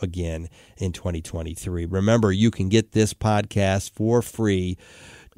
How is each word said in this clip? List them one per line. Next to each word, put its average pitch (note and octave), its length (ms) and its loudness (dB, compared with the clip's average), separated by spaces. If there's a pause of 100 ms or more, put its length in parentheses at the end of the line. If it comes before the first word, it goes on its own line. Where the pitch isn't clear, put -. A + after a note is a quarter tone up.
again E2+ 460 -6 (280)
in F2+ 160 -4
twenty E2+ 300 -6
twenty-three. E2+ 640 -6
Remember, G2+ 460 2
you G#2+ 180 4
can F#2+ 180 -2
get G#2+ 220 2
this G#2+ 240 2
podcast G#2 800 0
for A2+ 300 2
free F#2 540 0 (600)